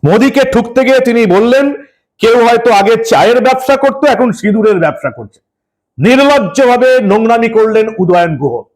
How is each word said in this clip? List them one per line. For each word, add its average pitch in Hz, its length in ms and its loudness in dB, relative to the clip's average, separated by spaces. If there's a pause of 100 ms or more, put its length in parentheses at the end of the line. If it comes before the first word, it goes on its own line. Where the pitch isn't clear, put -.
(100)
মোদীকে 254 300 2 (120)
ঠুকতে 247 320 0
গিয়ে 262 160 2
তিনি 233 260 0
বললেন, 240 480 0 (440)
"কেউ 233 260 2
হয়তো 233 280 2
আগে 220 320 0
চায়ের 220 360 2
ব্যবসা 254 360 0
করতো, 277 300 -2
এখন 240 260 0
সিঁদুরের 208 460 -2
ব্যবসা 151 320 -4
করছে।" 110 300 -20 (580)
নির্লজ্জভাবে 254 1000 2
নোংরামি 226 480 0
করলেন 220 380 0 (120)
উদয়ন 175 380 0
গুহ। 120 260 -6 (140)